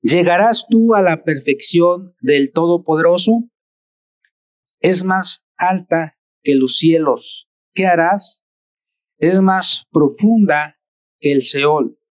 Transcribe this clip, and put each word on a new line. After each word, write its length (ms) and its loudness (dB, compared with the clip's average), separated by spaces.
¿Llegarás 640 0
tú 280 2
a 60 2
la 220 0
perfección 960 -2
del 300 0
Todopoderoso? 960 0
Es 240 0
más 420 -4
alta 600 -4
que 140 0
los 220 0
cielos. 720 -2
¿Qué 120 -4
harás? 600 -2
Es 240 2
más 500 -2
profunda 880 0
que 140 -2
el 100 0
Seol. 560 -2